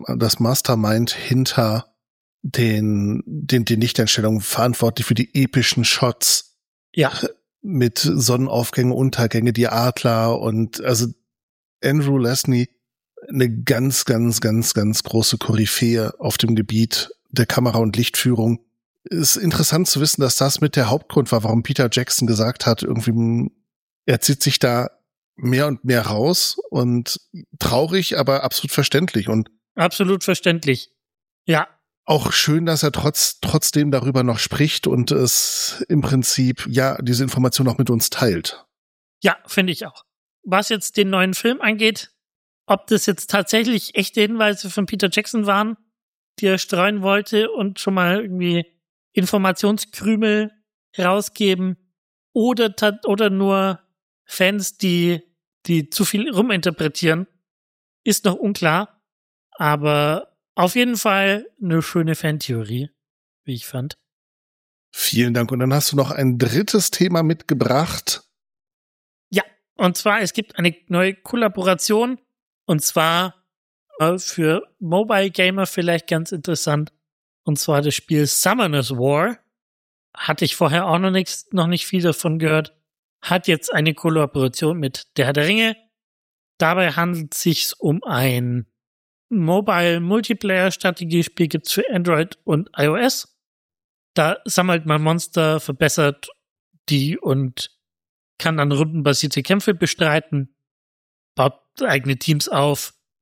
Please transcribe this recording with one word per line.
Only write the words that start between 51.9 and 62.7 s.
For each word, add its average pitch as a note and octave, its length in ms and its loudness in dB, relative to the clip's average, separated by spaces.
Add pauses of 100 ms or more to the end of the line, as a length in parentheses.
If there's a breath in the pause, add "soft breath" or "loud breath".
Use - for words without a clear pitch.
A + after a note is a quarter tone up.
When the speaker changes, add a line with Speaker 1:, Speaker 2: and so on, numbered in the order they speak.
Speaker 2:
oder A3+ 400 2
ta-, G#3+ 320 0
oder G#3 240 2
nur F#3+ 520 0 (440)
Fans, F#3+ 520 -2
die, F3 460 2 (420)
die D#3+ 240 0
zu - 160 0
viel A3 280 -2
ruminterpretieren, F3 920 0 (800)
ist - 180 0
noch F#3+ 120 2
unklar. G3 680 -2 (480)
Aber D3+ 840 0 (160)
auf F3+ 220 0
jeden B3 220 2
Fall G3 500 0 (140)
eine E3 200 2
schöne D#3+ 340 -2
Fantheorie, B2+ 760 -4 (540)